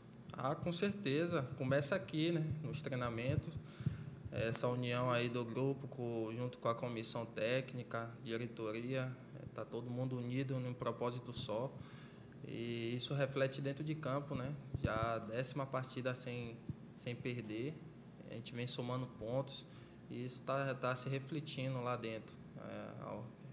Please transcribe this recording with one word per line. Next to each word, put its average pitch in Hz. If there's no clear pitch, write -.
Ah, 135
com -
certeza. 170
Começa 139
aqui, 160
né, 160
nos -
treinamentos. 123
Essa 113
união 123
aí 120
do 120
grupo, 131
co-, 117
junto 123
com 120
a 113
comissão 117
técnica, 117
diretoria, 117
é, -
tá 110
todo 120
mundo 127
unido 127
num 123
propósito 120
só. 117
E 117
isso 127
reflete 135
dentro 139
de 156
campo, 143
né? 131
Já 113
a 113
décima 127
partida 131
sem, 120
sem 120
perder, 120
a -
gente 117
vem 120
somando 123
pontos 120
e 123
isso -
tá, 135
tá 131
se -
refletindo 135
lá 120
dentro. 110
É, 107
ao-, 104